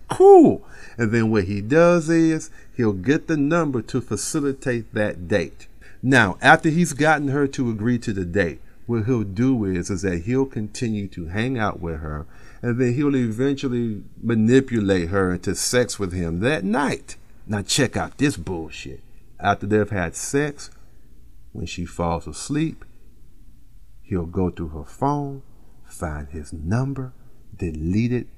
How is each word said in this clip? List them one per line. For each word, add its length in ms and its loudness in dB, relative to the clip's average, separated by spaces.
"Cool." 540 10
And 140 2
then 200 4
what 140 4
he 160 -2
does 500 6
is 400 2
he'll 160 4
get 360 0
the 80 2
number 460 2
to 180 -2
facilitate 960 -4
that 340 -2
date. 380 -2
Now, 380 4
after 280 6
he's 260 2
gotten 340 2
her 200 0
to 220 -2
agree 300 0
to 120 -4
the 120 -2
date, 360 0
what 180 0
he'll 180 0
do 420 0
is, 240 -2
is 140 -4
that 200 -2
he'll 240 0
continue 640 -4
to 180 -10
hang 300 -2
out 240 -2
with 200 -6
her, 260 -8
and 200 -2
then 140 2
he'll 220 2
eventually 840 -2
manipulate 880 4
her 220 2
into 220 -2
sex 440 0
with 140 -4
him 280 -2
that 240 0
night. 520 -2
Now 160 -4
check 340 0
out 220 -6
this 180 0
bullshit. 640 -10
After 280 0
they've 220 2
had 280 -4
sex, 540 -4
when 140 -10
she 180 -8
falls 420 -4
asleep, 580 -6
he'll 240 -4
go 240 -2
through 180 -8
her 160 -10
phone, 580 -4
find 440 -8
his 240 -12
number, 600 -4
delete 560 -2
it, 140 -4